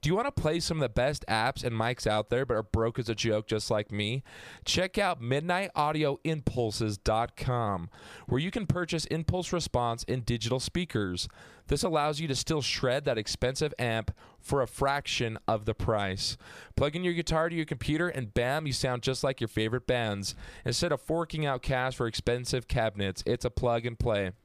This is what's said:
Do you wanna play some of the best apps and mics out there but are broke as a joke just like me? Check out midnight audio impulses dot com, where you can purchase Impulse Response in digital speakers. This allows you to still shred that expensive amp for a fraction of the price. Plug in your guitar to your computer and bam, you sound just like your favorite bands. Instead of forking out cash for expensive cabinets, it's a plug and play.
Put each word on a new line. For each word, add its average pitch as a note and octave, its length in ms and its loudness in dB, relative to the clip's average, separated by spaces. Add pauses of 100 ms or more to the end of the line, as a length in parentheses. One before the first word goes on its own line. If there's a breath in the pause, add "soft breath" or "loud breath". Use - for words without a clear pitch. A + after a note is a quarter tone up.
Do D3 80 2
you F3 60 4
wanna B3 140 0
play E3 300 0
some D#3+ 160 -2
of D3+ 60 2
the B2+ 60 2
best B2+ 380 0
apps A2 380 0
and A#2+ 100 -2
mics A2+ 320 0
out G#2+ 240 2
there B2 160 2
but B2 80 0
are G#2+ 80 0
broke A#2 360 0
as A#2+ 100 -4
a A2+ 60 2
joke G#2+ 340 0
just G#2+ 220 0
like G#2+ 200 0
me? G#2 320 -2 (420 loud breath)
Check F3+ 340 0
out F#3 220 2
midnight E3 540 0
audio D3+ 480 2
impulses A#2 760 0
dot A2+ 400 0
com, G#2+ 540 0 (360 loud breath)
where B2 140 2
you F3+ 120 -2
can G#3+ 140 -2
purchase E3 400 0
Impulse E3+ 460 0
Response A#2+ 520 0
in B2+ 160 0
digital A#2 400 0
speakers. G#2 680 -2 (380 loud breath)
This C#3 160 0
allows D3+ 380 2
you E3 80 -4
to C3 80 0
still D3+ 260 0
shred C3+ 440 0
that A#2+ 120 2
expensive C3 600 -2
amp A2+ 320 0 (260 loud breath)
for C#3 240 2
a A#2+ 60 0
fraction C#3 680 0 (100)
of G#2 160 2
the A2 100 0
price. G2+ 600 0 (400 loud breath)
Plug D3 180 2
in F3+ 80 -2
your F3 120 2
guitar E3 340 2
to E3+ 80 -2
your D#3+ 80 0
computer D3+ 440 0
and B2+ 240 -4
bam, C#3 360 0
you C3 40 -2
sound B2 300 0
just C3 220 0
like C3+ 160 0
your A2+ 80 0
favorite A2 400 0
bands. G#2+ 480 0 (280 loud breath)
Instead D3+ 280 0
of C3+ 80 -2
forking D#3+ 460 0
out C3 160 -2
cash B2+ 340 0
for A#2+ 100 0
expensive B2 640 0
cabinets, G#2 580 0
it's B2 200 0
a A#2+ 40 2
plug A#2 340 2
and A#2+ 140 -4
play. G2+ 320 2 (140)